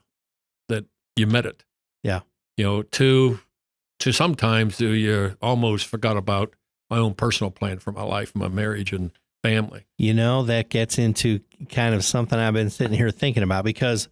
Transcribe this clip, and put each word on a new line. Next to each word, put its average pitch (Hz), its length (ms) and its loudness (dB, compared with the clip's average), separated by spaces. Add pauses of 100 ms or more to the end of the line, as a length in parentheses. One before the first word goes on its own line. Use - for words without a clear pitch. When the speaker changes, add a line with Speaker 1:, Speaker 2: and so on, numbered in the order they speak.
(680)
Speaker 1:
that 110 160 -4 (320)
you 107 100 2
met 117 200 2
it. - 180 -14 (380)
Speaker 2:
Yeah. 92 180 -2 (360)
Speaker 1:
You 107 80 -2
know, 101 180 -2
to, 131 580 2 (600)
to 131 120 0
sometimes 113 640 2
do 113 120 2
you 107 520 0
almost 117 440 0
forgot 110 300 -2
about 101 380 -2 (360)
my 113 80 -2
own 110 160 0
personal 110 360 -2
plan 95 280 -6
for 101 140 -10
my 101 100 -10
life, 101 320 -6
my 95 140 -4
marriage 104 440 -4
and 90 180 -6 (320)
family. 110 440 -2 (120)
Speaker 2:
You 110 160 4
know, 120 300 2
that 117 240 0
gets 113 300 -2
into 113 420 2 (300)
kind 117 240 2
of 98 100 0
something 120 340 0
I've 110 160 2
been 110 160 0
sitting 110 260 -2
here 117 140 2
thinking 117 320 0
about, 95 220 0
because 110 480 -2